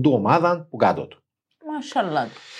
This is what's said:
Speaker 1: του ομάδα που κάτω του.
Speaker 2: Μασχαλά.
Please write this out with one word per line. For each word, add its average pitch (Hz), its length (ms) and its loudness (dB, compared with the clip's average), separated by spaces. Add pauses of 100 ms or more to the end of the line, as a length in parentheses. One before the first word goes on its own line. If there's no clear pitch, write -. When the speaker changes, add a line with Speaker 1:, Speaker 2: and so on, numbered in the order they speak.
Speaker 1:
του 143 120 4
ομάδα 165 560 2
που 123 80 -12
κάτω - 300 0
του. - 160 -20 (500)
Speaker 2:
Μασχαλά. 180 540 -4 (320)